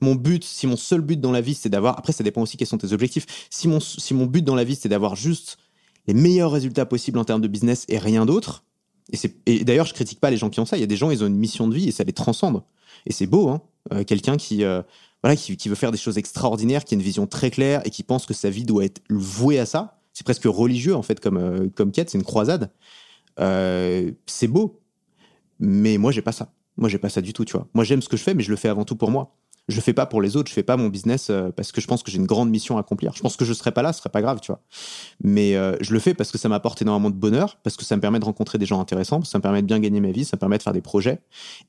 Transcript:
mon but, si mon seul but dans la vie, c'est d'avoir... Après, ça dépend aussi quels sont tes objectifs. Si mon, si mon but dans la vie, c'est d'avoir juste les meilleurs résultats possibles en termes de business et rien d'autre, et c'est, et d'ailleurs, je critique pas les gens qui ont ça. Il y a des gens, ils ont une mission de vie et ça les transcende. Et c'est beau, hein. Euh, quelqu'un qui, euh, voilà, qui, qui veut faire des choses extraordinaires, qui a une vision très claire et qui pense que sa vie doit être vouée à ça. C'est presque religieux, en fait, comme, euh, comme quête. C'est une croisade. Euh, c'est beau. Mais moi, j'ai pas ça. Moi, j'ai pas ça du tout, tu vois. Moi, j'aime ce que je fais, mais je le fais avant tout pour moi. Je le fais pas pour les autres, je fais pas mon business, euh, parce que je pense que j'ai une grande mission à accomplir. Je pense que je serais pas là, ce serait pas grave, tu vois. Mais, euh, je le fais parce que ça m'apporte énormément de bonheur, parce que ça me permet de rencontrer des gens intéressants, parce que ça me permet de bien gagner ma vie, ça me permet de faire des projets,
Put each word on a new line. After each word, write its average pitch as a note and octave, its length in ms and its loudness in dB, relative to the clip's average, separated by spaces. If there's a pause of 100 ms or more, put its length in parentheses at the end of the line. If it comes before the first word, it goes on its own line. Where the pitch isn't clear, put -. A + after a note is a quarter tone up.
mon C3+ 160 4
but, D#3+ 260 0
si - 240 -6
mon B2 100 2
seul E3+ 240 0
but D3+ 200 -2
dans B2+ 100 0
la B2 100 2
vie, C3+ 140 -2
c'est - 140 -4
d'avoir... G#2 280 2
Après, - 160 -2
ça A2 120 -2
dépend G#2+ 180 0
aussi - 140 -4
quels A2+ 100 -2
sont A2+ 120 -2
tes G2 140 -4
objectifs. B2 340 0 (240)
Si - 180 -2
mon, D#3 100 4
si - 360 -6
mon B2+ 120 2
but D3 160 2
dans C3+ 140 2
la B2 80 4
vie, C3 100 -2
c'est - 140 -4
d'avoir F#3+ 260 2
juste C3+ 440 -4 (500)
les G2+ 60 4
meilleurs E3+ 360 6
résultats C3 360 0
possibles A#2+ 320 -2
en A2+ 60 2
termes A2 180 2
de A2 60 2
business A#2 400 0
et A2 100 0
rien A2 280 4
d'autre, F#3+ 380 0 (480)
et - 40 -4
c'est, - 200 -4 (100)
et A#2 180 4
d'ailleurs, C3 220 4
je - 80 -8
critique - 260 -6
pas C#3 100 4
les B2 60 2
gens G#2+ 140 -2
qui - 100 -6
ont A#2 60 0
ça. G#3 100 -4
Il E3 40 0
y A2+ 40 0
a - 40 0
des G#2 80 2
gens, C#3+ 140 2
ils A#2 120 0
ont G#2 60 2
une G2+ 100 2
mission A2 300 0
de A2+ 60 2
vie F3 140 0
et - 40 2
ça - 120 -2
les F#2 80 -2
transcende. A#2+ 500 0 (440)
Et - 60 -4
c'est F#2+ 140 -2
beau, D#3+ 220 4
hein. D3 140 -2 (320)
Euh, G2 100 -2
quelqu'un A2 320 0
qui, G#2 280 -2
euh, F#2 180 0 (400)
voilà, C#3+ 120 6
qui, G2+ 220 -4
qui G#2 140 -6
veut G2+ 60 0
faire A#2+ 160 0
des A2 60 -2
choses G#2 200 -4
extraordinaires, A2+ 640 -2
qui - 100 -4
a - 20 2
une - 60 0
vision F3+ 240 -2
très - 240 -2
claire C3+ 360 0
et G#2 40 -6
qui - 120 -8
pense B2+ 240 -2
que A2+ 80 -4
sa - 160 -2
vie G#2+ 140 -4
doit G#2 200 2
être F#2+ 240 -4
vouée G#2+ 500 0
à A#2+ 60 2
ça. E3 340 -4 (140)
C'est - 120 -16
presque - 200 0
religieux, A#2+ 500 2
en C3+ 80 0
fait, G#2+ 180 -2
comme, F#2+ 180 0
euh, F#2 360 0
comme G2+ 160 2
quête. E3 200 -2
C'est G2+ 80 0
une F#2+ 60 0
croisade. A2+ 460 0 (680)
Euh, F#2 720 0 (160)
c'est - 220 -2
beau. F#3+ 320 0 (800)
Mais G#2 400 2
moi, A#2 140 4
j'ai A2 100 -2
pas A2+ 100 -2
ça. - 200 -10 (240)
Moi, A#2 120 2
j'ai G2 100 -2
pas G2+ 100 -2
ça G2+ 120 -4
du F#2+ 120 -4
tout, A2 120 -4
tu - 80 -8
vois. F2 220 -4
Moi, A2+ 100 4
j'aime C3 180 2
ce - 60 -12
que - 80 -2
je - 60 -4
fais, F#3+ 120 0
mais C#3 80 2
je G2+ 80 -4
le G#2+ 60 0
fais A2+ 120 0
avant G#2 160 -2
tout A2+ 120 -6
pour A2 140 0
moi. C3+ 240 -2 (340)
Je G#2 80 -4
le A2 60 0
fais B2 100 4
pas C3 140 2
pour A2 160 2
les G2+ 140 2
autres, D3 120 0
je - 60 -12
fais G2+ 80 0
pas B2+ 160 2
mon A#2 100 2
business, G#2 400 -2
euh, F#2+ 220 0
parce - 220 -6
que - 100 -2
je - 40 -8
pense B2 160 0
que - 80 -12
j'ai F#2 60 -6
une F#2 80 0
grande A2+ 240 2
mission A2 300 0
à - 20 -2
accomplir. G#2+ 340 -4
Je - 60 -16
pense - 160 -2
que - 80 0
je A#2 80 0
serais - 200 -4
pas - 100 0
là, D#3+ 100 0
ce - 60 -10
serait - 100 -8
pas G#2 140 -2
grave, C3 180 -2
tu - 100 -18
vois. - 120 -8 (600)
Mais, G2+ 340 4
euh, F#2+ 260 0
je G#2 100 -4
le A2+ 80 4
fais F3+ 140 2
parce - 180 -4
que - 60 -4
ça A2+ 100 -2
m'apporte G#2+ 320 0
énormément G#2 300 2
de G2 60 -2
bonheur, A2 460 0
parce - 140 -6
que - 80 -14
ça - 100 -2
me G#2 60 2
permet G#2+ 180 2
de G#2+ 60 -4
rencontrer G#2+ 320 -2
des G#2 80 -2
gens F#2+ 160 0
intéressants, F#2 380 -2
parce E3+ 100 -4
que - 40 -14
ça G2+ 60 0
me G2 40 -2
permet G2+ 180 2
de G2+ 60 0
bien A2 120 2
gagner G#2 220 2
ma G2 100 0
vie, G#2+ 140 -2
ça - 140 -4
me - 20 -16
permet G2 160 2
de G#2 60 -4
faire G2+ 100 -2
des F#2 80 -2
projets, G2+ 400 0 (480)